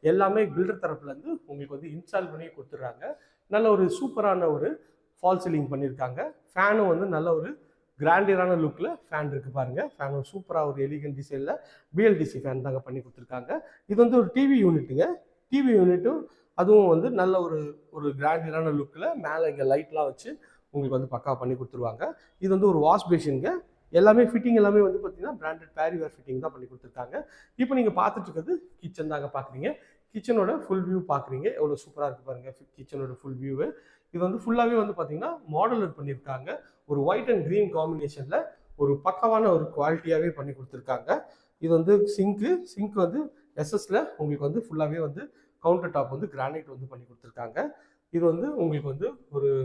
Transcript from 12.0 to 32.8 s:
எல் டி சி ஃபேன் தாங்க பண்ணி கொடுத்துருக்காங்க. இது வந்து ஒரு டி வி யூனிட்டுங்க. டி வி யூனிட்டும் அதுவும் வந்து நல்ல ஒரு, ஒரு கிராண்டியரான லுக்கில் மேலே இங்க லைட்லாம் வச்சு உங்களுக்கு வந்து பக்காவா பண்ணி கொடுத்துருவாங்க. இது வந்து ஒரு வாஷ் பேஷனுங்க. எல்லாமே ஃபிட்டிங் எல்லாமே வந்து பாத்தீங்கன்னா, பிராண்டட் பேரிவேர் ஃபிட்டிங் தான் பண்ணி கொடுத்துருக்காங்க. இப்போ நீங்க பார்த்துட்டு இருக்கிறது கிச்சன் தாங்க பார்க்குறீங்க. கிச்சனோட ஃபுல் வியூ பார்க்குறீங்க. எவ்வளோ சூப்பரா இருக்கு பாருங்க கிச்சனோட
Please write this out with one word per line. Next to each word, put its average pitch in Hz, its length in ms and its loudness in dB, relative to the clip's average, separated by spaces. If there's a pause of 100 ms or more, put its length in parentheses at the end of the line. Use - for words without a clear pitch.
எல் 185 140 4
டி - 100 -2
சி - 120 -8
ஃபேன் 135 220 -4
தாங்க 131 220 -4
பண்ணி 127 160 -8
கொடுத்துருக்காங்க. 123 460 -12 (400)
இது 202 140 2
வந்து 240 180 6
ஒரு 185 60 0 (100)
டி 277 140 4
வி 254 120 6
யூனிட்டுங்க. 151 420 2 (440)
டி 262 160 2
வி 240 120 6
யூனிட்டும் 180 420 4 (400)
அதுவும் 202 300 8
வந்து 165 160 4 (120)
நல்ல 185 160 4 (100)
ஒரு, 160 120 -4 (380)
ஒரு 147 120 -4 (120)
கிராண்டியரான 160 580 -2
லுக்கில் 147 280 -6 (200)
மேலே 160 260 -2
இங்க 143 200 -4
லைட்லாம் 151 380 0
வச்சு - 200 -14 (440)
உங்களுக்கு 135 240 -2
வந்து 131 160 -4
பக்காவா 123 280 -4
பண்ணி 127 180 -2
கொடுத்துருவாங்க. 117 440 -8 (400)
இது 190 100 0
வந்து 190 180 4
ஒரு 160 140 2
வாஷ் 185 260 4
பேஷனுங்க. 156 400 0 (480)
எல்லாமே 214 320 8
ஃபிட்டிங் 233 300 2
எல்லாமே 202 240 6
வந்து 185 180 0
பாத்தீங்கன்னா, 196 380 -8
பிராண்டட் 160 360 -10
பேரிவேர் 160 380 -4
ஃபிட்டிங் 131 300 -8
தான் 156 100 -6
பண்ணி 127 160 -18
கொடுத்துருக்காங்க. 127 440 -16 (460)
இப்போ 262 180 0
நீங்க 220 200 2
பார்த்துட்டு 202 300 0
இருக்கிறது 170 260 -4 (260)
கிச்சன் 156 320 -8
தாங்க 139 240 -6
பார்க்குறீங்க. 135 340 -6 (420)
கிச்சனோட 220 380 2 (140)
ஃபுல் 190 240 0
வியூ 185 100 0 (140)
பார்க்குறீங்க. 135 340 -4 (120)
எவ்வளோ 147 260 0
சூப்பரா 147 240 -6
இருக்கு 127 220 -12
பாருங்க 127 180 -12 (260)
கிச்சனோட 135 460 -10